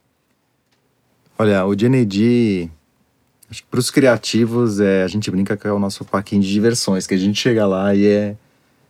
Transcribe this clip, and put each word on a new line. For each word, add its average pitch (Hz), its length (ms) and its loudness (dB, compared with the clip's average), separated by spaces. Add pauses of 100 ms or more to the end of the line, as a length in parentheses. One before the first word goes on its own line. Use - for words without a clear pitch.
(1400)
Olha, 101 280 2
o 101 100 0
dina 123 220 2
I 123 80 2
D, 104 640 0 (840)
acho - 120 -18
que - 60 -20
pros 123 220 -2
criativos, 117 880 0
é, 98 240 2
a 92 60 -2
gente 104 200 -6
brinca 98 280 -2
que 104 100 -8
é 107 60 -2
o 101 40 -2
nosso 98 280 -6
parquinho 101 360 -2
de 95 80 0
diversões, 104 560 0
que - 80 -4
a 95 40 2
gente 98 200 0
chega 110 300 0
lá 98 260 0
e 101 120 2
é, 104 300 0 (540)